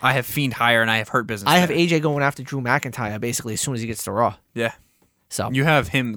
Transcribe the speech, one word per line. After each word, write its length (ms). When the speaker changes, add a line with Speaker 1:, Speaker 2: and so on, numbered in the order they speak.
Speaker 1:
I 120
have 120
Fiend 300
higher 280
and 80
I 80
have 100
Hurt 180
Business 240
Speaker 2:
I 80
have 120
Speaker 1:
there. 80
Speaker 2:
A 100
J 120
going 220
after 220
Drew 160
McIntyre 600
basically 340
as 60
soon 140
as 60
he 80
gets 160
to 80
Raw. 240
Speaker 1:
Yeah. 180
Speaker 2:
So 200
Speaker 1:
You 140
have 240
him, 280